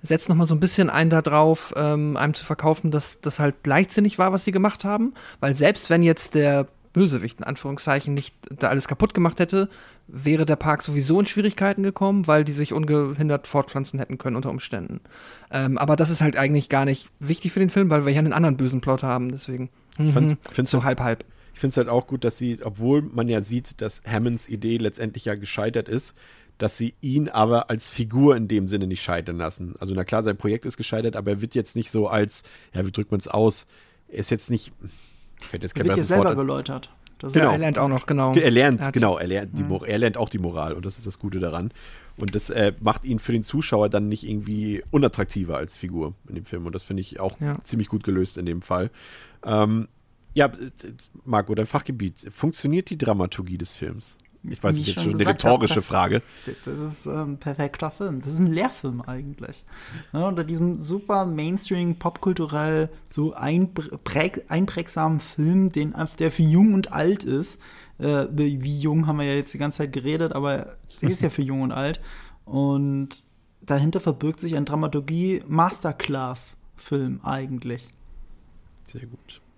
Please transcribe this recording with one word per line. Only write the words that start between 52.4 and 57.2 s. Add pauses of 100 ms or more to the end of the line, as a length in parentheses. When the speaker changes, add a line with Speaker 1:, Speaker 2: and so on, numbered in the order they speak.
Speaker 2:
die
Dramaturgie
des
Films? (280)
Ich
weiß,
Speaker 3:
Wie
Speaker 2:
das
ist
Speaker 3:
ich
Speaker 2:
jetzt
Speaker 3:
schon
Speaker 2:
schon
eine
Speaker 3:
gesagt
Speaker 2:
rhetorische
Speaker 3:
hab,
Speaker 2:
Frage. (420)
Speaker 3:
das
ist,
ähm,